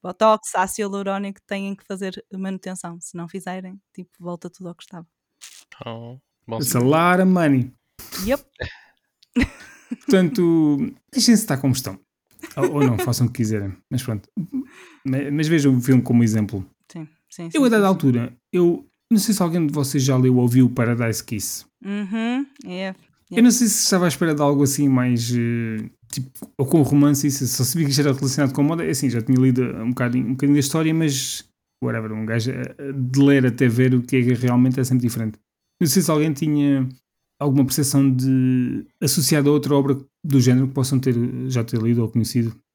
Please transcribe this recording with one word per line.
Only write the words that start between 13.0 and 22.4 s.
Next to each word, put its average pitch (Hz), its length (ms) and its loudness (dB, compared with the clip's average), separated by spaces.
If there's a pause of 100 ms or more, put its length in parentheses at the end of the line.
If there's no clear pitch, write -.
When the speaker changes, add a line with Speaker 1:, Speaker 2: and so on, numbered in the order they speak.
Speaker 3:
o 110 40 -2
que - 80 -14
quiserem. 107 380 -4 (140)
Mas 127 120 -4
pronto. 107 260 -8 (760)
Ma-, 135 260 -4
mas 151 160 -2
vejam 143 280 4
o 123 40 2
filme 127 220 4
como 120 200 2
exemplo. 107 420 0 (280)
Speaker 1:
Sim, 160 160 -16 (200)
sim, 170 260 -16
Speaker 3:
Eu, 302 60 2
Speaker 1:
sim, 262 60 4
Speaker 3:
a - 20 4
dada 220 140 4
Speaker 1:
sim, - 0 -
sim. 196 60 4
Speaker 3:
altura, 135 440 0 (200)
eu 175 340 2 (240)
não 226 80 4
sei 196 160 0
se 190 80 0
alguém 170 240 0
de 143 60 -2
vocês 143 300 0
já 131 140 2
leu 127 200 4
ou 123 120 4
viu 123 220 6
Paradise 117 540 -2
Kiss. - 400 -10 (200)
Speaker 1:
Uhum, 220 640 -6 (200)